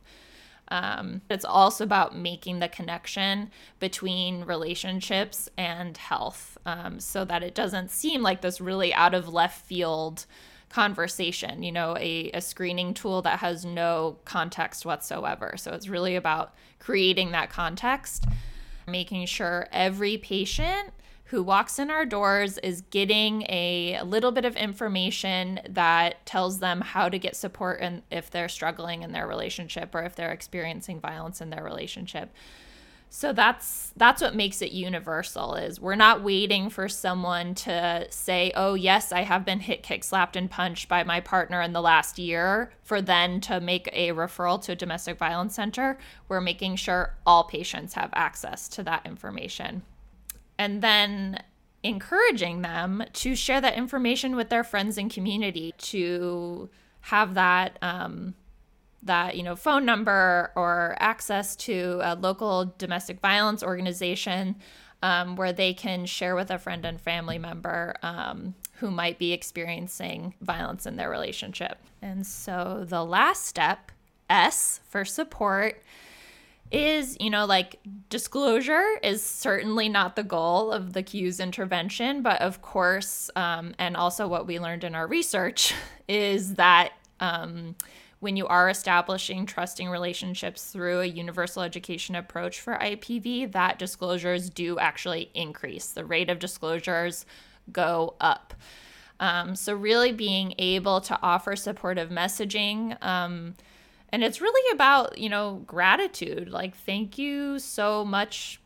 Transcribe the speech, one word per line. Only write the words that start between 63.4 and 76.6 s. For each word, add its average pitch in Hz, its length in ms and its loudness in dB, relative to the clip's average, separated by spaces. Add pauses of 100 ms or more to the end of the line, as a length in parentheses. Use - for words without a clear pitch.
organization, 185 920 -2 (440)
um, 180 360 2
where 185 160 0
they 185 200 2
can 180 320 -4
share 180 300 -2
with 190 160 -2
a 180 60 0
friend 175 260 -6
and 165 160 -6
family 170 400 -4
member, 170 640 -6
um, 170 500 -6 (200)
who 208 180 -6
might 170 260 -2
be 175 140 0
experiencing 175 1080 -8
violence 175 440 -6
in - 120 -8
their - 120 -4
relationship. - 680 -6 (240)
And 190 260 -8
so 185 580 -6
the 170 200 -2
last 226 400 4
step, - 480 0 (360)
S - 600 4
for 196 160 -2
support, 214 760 -2 (880)